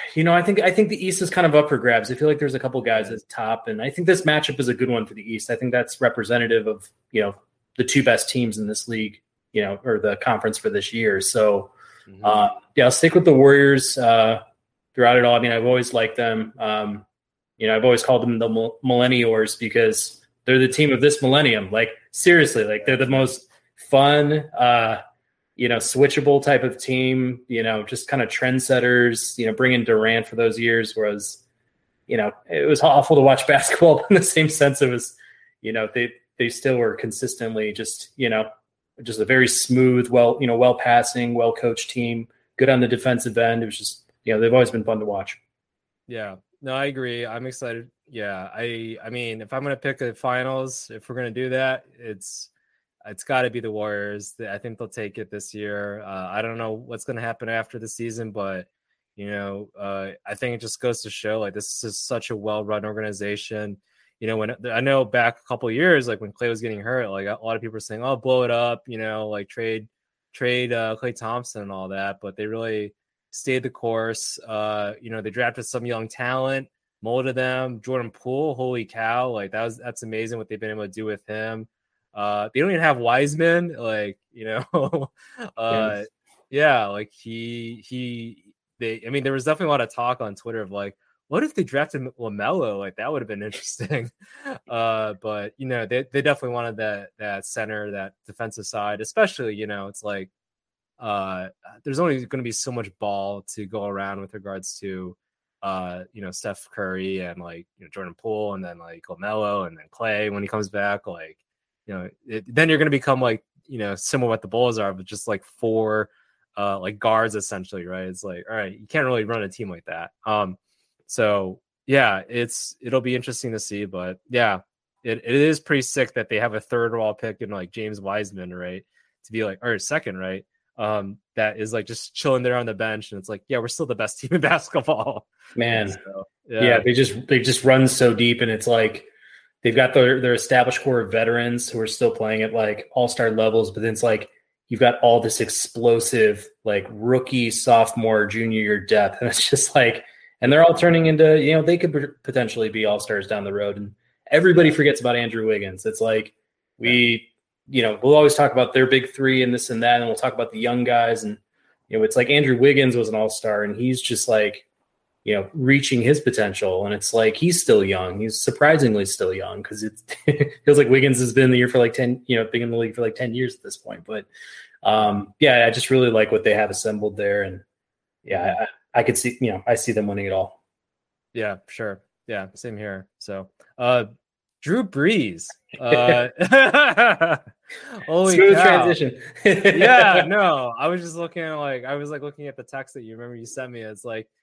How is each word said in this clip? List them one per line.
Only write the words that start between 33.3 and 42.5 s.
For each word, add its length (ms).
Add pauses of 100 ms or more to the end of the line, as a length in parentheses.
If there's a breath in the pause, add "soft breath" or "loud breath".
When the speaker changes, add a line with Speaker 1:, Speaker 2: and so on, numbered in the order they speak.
Speaker 1:
<laughs> 0
basketball 640
in 60
the 80
same 240
sense 340
it 80
was, 240 (460 soft breath)
you 120
know, 220
they, 180 (260)
they 100
still 300
were 160
consistently 800
just, 440
you 120
know, 220 (520)
just 180
a 40
very 240
smooth, 640
well, 300
you 60
know, 100
well 180
passing, 600
well 180
coached 380
team, 380 (280)